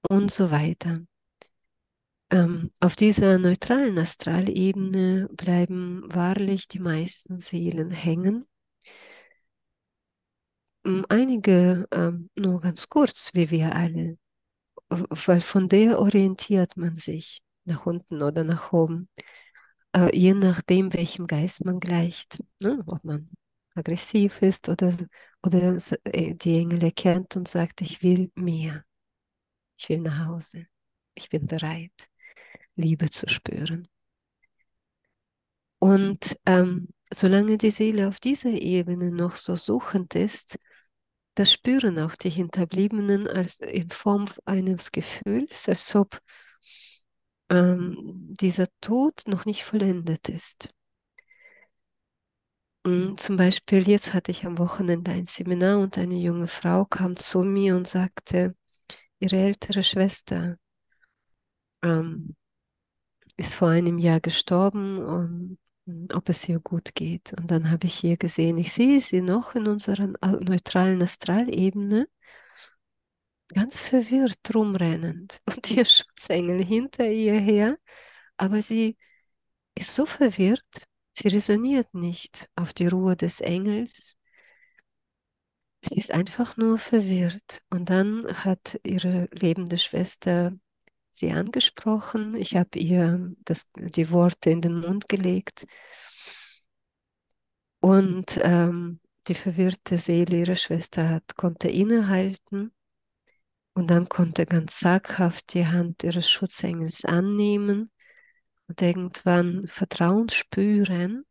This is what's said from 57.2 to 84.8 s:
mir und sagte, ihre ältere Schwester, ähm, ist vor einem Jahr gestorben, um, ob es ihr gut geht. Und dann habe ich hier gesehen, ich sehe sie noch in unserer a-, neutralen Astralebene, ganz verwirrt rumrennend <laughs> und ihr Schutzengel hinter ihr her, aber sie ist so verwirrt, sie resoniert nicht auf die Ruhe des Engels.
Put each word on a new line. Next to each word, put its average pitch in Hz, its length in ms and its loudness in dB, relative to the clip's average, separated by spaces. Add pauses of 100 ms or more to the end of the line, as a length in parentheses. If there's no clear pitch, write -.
mir 196 320 2
und 180 100 -2
sagte, 185 680 -2 (680)
ihre 190 140 0
ältere 196 460 0
Schwester, 185 760 -2 (1300)
ähm, 160 540 -2 (1000)
ist 139 180 -6
vor 175 140 2
einem 170 300 2
Jahr 165 220 4
gestorben, 196 800 0
um, 175 600 -6 (540)
ob - 160 -4
es - 200 -2
ihr 165 120 -2
gut - 340 -8
geht. 165 400 -8
Und 170 160 -8
dann 160 200 0
habe 170 160 0
ich 170 80 -2
hier 170 220 0
gesehen, 165 420 0
ich 170 140 -2
sehe 269 280 4
sie 185 220 0
noch 190 320 -2
in 220 120 -2
unserer 202 540 -2
a-, 190 120 2
neutralen 185 720 2
Astralebene, 202 1040 0 (1500)
ganz 202 280 -2
verwirrt 240 720 0
rumrennend 175 880 -2
<laughs> - 40 -8
und - 240 -6
ihr 226 140 4
Schutzengel 180 800 2
hinter 233 460 0
ihr 220 280 2
her, 214 400 2 (580)
aber 202 260 0
sie 226 340 -2 (800)
ist - 200 -4
so 285 120 2
verwirrt, - 800 0 (280)
sie - 140 0
resoniert 220 640 0
nicht - 600 -8
auf 175 180 -4
die 175 120 0
Ruhe 185 300 2
des - 240 -4
Engels. 208 760 -4 (1700)